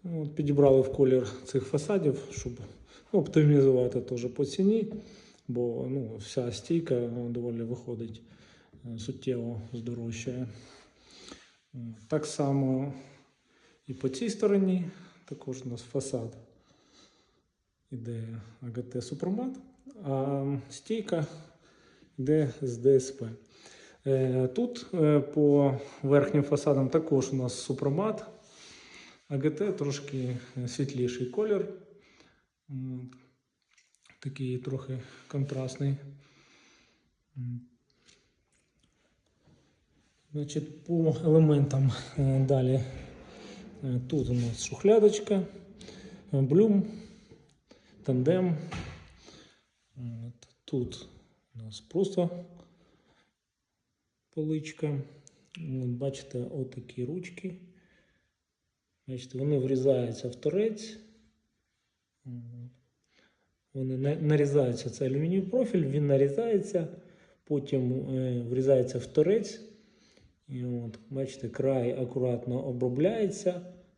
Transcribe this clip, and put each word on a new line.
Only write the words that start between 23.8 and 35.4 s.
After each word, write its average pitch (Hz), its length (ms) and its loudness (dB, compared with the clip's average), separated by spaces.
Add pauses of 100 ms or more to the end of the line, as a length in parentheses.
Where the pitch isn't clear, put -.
Е, 131 400 2
тут, 240 460 -4
е, 151 260 4
по 143 580 4 (260)
верхнім 143 400 4
фасадам 139 460 2
також 139 440 2
у - 20 -2
нас 123 180 -2
супромат. 151 720 -2 (1000)
А 143 100 -4
Г 151 140 0
Т 202 200 -2
трошки, 139 680 -4 (200)
е, 123 100 -6
світліший 127 580 -2
колір. 208 480 -2 (960)
От. 127 460 -10 (1040)
Такий 131 380 -6
трохи 131 420 -8 (280)
контрастний. 139 680 -4 (1400)